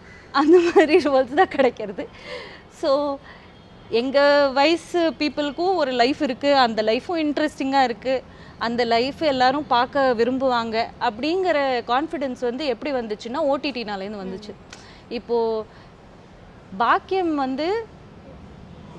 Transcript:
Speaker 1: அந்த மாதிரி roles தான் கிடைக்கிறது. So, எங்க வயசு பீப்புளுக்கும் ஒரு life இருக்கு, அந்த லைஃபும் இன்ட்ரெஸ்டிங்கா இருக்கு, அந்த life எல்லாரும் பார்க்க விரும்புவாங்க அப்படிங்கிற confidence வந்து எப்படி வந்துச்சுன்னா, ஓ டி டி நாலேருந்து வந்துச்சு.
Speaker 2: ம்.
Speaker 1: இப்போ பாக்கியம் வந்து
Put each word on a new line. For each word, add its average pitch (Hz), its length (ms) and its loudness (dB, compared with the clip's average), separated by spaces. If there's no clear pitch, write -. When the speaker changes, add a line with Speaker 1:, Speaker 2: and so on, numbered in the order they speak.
Speaker 1:
அந்த 302 280 6
மாதிரி 339 380 4
roles 269 360 2
தான் 370 140 4
கிடைக்கிறது. 240 600 -2
So, 285 480 -2
எங்க 277 640 4
வயசு 320 680 2
பீப்புளுக்கும் 302 560 -2
ஒரு 285 160 0
life 254 300 2
இருக்கு, 277 360 0
அந்த 226 260 2
லைஃபும் 302 640 -2
இன்ட்ரெஸ்டிங்கா 269 360 0
இருக்கு, 247 400 -2
அந்த 233 260 -2
life 240 380 0
எல்லாரும் 269 460 2
பார்க்க 254 500 2
விரும்புவாங்க 233 680 0
அப்படிங்கிற 285 840 0
confidence 262 520 -2
வந்து 254 260 -4
எப்படி 262 280 -4
வந்துச்சுன்னா, 226 440 -6
ஓ 294 180 0
டி 285 160 -4
டி 240 120 -8
நாலேருந்து 202 420 -8
வந்துச்சு. 190 240 -12
Speaker 2:
ம். - 300 -18
Speaker 1:
இப்போ 226 560 -2
பாக்கியம் 330 580 0
வந்து 302 500 -2